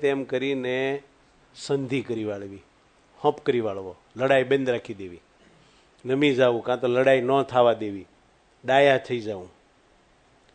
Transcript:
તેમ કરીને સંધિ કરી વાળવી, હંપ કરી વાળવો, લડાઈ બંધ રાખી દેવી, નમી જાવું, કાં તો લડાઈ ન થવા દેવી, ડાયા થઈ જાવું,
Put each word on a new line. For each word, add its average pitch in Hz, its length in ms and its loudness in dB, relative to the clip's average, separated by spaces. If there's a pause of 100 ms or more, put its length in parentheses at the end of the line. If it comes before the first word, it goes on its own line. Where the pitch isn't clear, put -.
તેમ 139 220 0
કરીને 127 540 -4 (760)
સંધિ 139 480 -4
કરી 110 280 -6
વાળવી, 101 320 -12 (560)
હંપ 147 240 0
કરી 123 240 0
વાળવો, 95 260 -8 (220)
લડાઈ 131 360 2
બંધ 135 200 2
રાખી 113 320 -6
દેવી, 87 200 -16 (840)
નમી 135 340 2
જાવું, 120 240 2
કાં 123 180 -2
તો 127 80 -2
લડાઈ 127 380 4
ન 135 60 0 (180)
થવા 120 320 4
દેવી, 101 240 -8 (580)
ડાયા 135 440 4
થઈ 120 200 -4
જાવું, 92 220 -10 (1040)